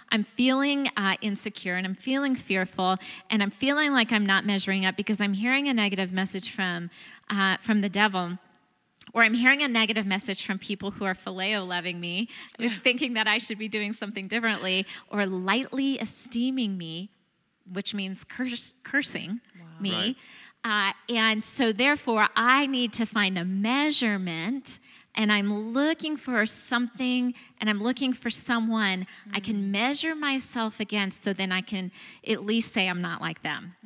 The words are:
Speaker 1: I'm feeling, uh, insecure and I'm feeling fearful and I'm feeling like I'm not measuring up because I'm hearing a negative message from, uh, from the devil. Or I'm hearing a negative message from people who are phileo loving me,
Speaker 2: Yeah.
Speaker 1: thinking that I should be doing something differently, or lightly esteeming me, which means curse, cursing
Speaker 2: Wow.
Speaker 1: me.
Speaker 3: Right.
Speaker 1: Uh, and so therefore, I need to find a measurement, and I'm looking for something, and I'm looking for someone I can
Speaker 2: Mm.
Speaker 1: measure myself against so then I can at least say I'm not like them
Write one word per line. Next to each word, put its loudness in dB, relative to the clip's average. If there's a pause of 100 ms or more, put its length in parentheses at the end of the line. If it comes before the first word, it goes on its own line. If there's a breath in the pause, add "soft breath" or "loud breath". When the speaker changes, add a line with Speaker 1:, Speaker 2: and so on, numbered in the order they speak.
(120 loud breath)
Speaker 1:
I'm 4
feeling, 2
uh, 2
insecure -4
and -2
I'm -4
feeling 0
fearful 0 (300 loud breath)
and 4
I'm 2
feeling 2
like 4
I'm 4
not 4
measuring 2
up 0
because 0
I'm 2
hearing 0
a 2
negative 0
message -2
from, -4 (400 loud breath)
uh, 2
from 2
the 2
devil. 0 (760)
Or 6
I'm 4
hearing 6
a 2
negative 2
message -2
from -2
people -6
who -6
are 0
phileo -4
loving -4
me, -4 (320 loud breath)
Speaker 2:
Yeah. 2
Speaker 1:
thinking 0
that 0
I 4
should -4
be -6
doing -2
something -8
differently, 0 (240 loud breath)
or 0
lightly 0
esteeming -2
me, -8 (580)
which -6
means -6
curse, -6 (120)
cursing -4 (180)
Speaker 2:
Wow. -20 (180)
Speaker 1:
me. -2
Speaker 3:
Right. -2 (480 loud breath)
Speaker 1:
Uh, 2 (220)
and 2
so 2
therefore, 2
I 6
need 0
to 0
find 2
a -2
measurement, 0 (380 loud breath)
and 4
I'm 0
looking 0
for 0
something, -2 (260 loud breath)
and -2
I'm 0
looking 0
for -4
someone 0 (260 loud breath)
I 0
can -4
Speaker 2:
Mm. -2
Speaker 1:
measure 0
myself -2
against -2
so 0
then -2
I 0
can -6 (360 loud breath)
at -2
least 0
say 2
I'm -2
not -4
like -6
them -8 (120)